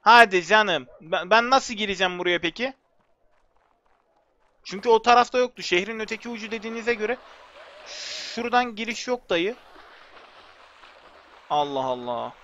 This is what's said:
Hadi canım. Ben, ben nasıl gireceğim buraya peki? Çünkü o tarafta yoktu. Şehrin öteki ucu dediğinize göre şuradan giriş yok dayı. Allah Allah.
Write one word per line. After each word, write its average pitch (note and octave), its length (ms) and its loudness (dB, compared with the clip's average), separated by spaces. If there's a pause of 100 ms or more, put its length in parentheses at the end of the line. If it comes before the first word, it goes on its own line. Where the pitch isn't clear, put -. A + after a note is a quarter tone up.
Hadi G#3 460 8
canım. F#3 400 2 (140)
Ben, E3+ 300 -4
ben A#3 200 4
nasıl B3+ 240 2
gireceğim F#3+ 440 -4
buraya F3 220 0
peki? A3+ 340 -6 (1900)
Çünkü G3+ 240 -8
o A3+ 140 4
tarafta A#3+ 360 4
yoktu. B3 240 -4
Şehrin G3+ 380 -2
öteki A3 280 -10
ucu A3 220 -12
dediğinize A3+ 440 -6
göre G#3+ 220 -6 (720)
şuradan A#3+ 920 -4
giriş A3+ 320 -8
yok B3 220 -6
dayı. F#3+ 260 0 (1900)
Allah C#3+ 340 -2
Allah. B2 480 -6 (120)